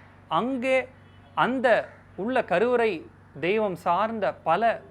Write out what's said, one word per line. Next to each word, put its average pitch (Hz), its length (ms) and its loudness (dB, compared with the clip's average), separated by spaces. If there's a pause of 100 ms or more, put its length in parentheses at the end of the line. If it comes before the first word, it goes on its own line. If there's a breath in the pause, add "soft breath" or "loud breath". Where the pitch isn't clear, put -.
(280 loud breath)
அங்கே 254 600 0 (480)
அந்த 220 540 2 (260)
உள்ள 233 280 -2
கருவறை 220 680 0 (300)
தெய்வம் 190 360 -2
சார்ந்த 190 580 -2
பல 214 580 0